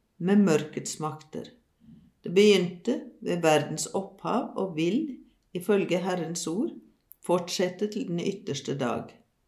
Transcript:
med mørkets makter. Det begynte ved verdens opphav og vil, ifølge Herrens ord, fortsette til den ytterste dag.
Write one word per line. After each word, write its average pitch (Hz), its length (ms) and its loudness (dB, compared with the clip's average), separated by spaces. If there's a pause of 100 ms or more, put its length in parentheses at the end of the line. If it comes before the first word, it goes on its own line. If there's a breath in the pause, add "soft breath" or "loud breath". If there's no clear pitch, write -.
(200)
med 196 240 6
mørkets 151 560 0
makter. - 460 -8 (760)
Det 170 160 -8
begynte 208 640 4 (260)
ved 175 220 -2
verdens 151 400 2 (100)
opphav 190 540 -4 (100)
og 180 160 -4
vil, 175 220 0 (580 loud breath)
ifølge 180 480 2
Herrens 175 460 -4
ord, 220 240 -2 (500)
fortsette 180 680 -2
til 190 160 -6
den 170 100 -2
ytterste 143 560 -4
dag. 120 320 -4 (400)